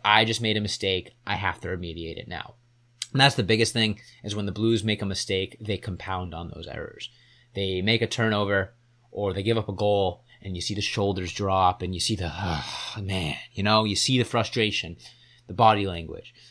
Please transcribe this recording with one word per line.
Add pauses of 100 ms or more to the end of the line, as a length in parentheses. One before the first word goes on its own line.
I
just
made
a
mistake. (100)
I
have
to
remediate
it
now." (560)
And
that's
the
biggest
thing, (240)
is
when
the
Blues
make
a
mistake,
they
compound
on
those
errors. (460)
They
make
a
turnover (380)
or
they
give
up
a
goal (180)
and
you
see
the
shoulders
drop
and
you
see
the,
"Oh,
man," (180)
you
know,
you
see
the
frustration, (500)
the
body
language, (180)